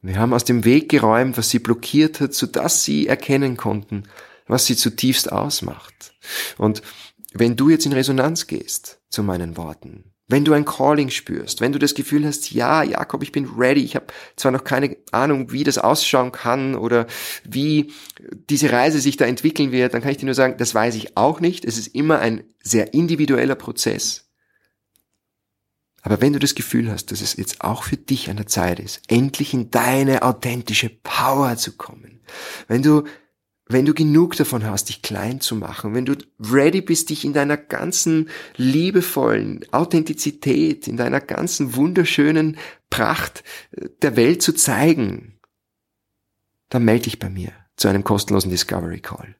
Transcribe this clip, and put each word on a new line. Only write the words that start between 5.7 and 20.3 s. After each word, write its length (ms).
Und 240
wenn 220
du 140
jetzt 160
in 80
Resonanz 540
gehst 520
zu 120
meinen 360
Worten, 480
wenn 180
du 80
ein 120
Calling 440
spürst, 520
wenn 120
du 60
das 140
Gefühl 320
hast, 260
ja, 320
Jakob, 380
ich 120
bin 120
ready, 260
ich 120
habe 120
zwar 140
noch 120
keine 340
Ahnung, 400
wie 120
das 140
ausschauen 540
kann 440
oder 300
wie 500
diese 220
Reise 300
sich 160
da 80
entwickeln 460
wird, 220
dann 80
kann 100
ich 60
dir 80
nur 80